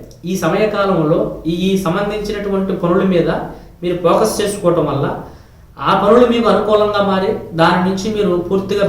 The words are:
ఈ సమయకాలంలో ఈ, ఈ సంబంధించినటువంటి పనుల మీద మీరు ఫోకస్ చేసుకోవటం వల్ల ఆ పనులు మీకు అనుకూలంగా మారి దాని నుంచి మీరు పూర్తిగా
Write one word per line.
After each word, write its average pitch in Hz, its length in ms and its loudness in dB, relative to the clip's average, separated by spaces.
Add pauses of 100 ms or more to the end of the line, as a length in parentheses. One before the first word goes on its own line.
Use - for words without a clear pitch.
(300)
ఈ 190 140 -2
సమయకాలంలో 190 760 0 (340)
ఈ, - 20 0 (140)
ఈ 190 40 2 (120)
సంబంధించినటువంటి 196 1000 -2
పనుల 180 300 2
మీద 160 180 2 (520)
మీరు 175 140 -2 (100)
ఫోకస్ 214 340 2
చేసుకోవటం 170 520 0
వల్ల 139 140 -2 (840)
ఆ 175 40 2 (100)
పనులు 233 300 6
మీకు 220 200 2
అనుకూలంగా 208 580 2
మారి 190 200 0 (300)
దాని 180 280 4
నుంచి 190 280 -2
మీరు 190 160 0 (160)
పూర్తిగా 196 420 0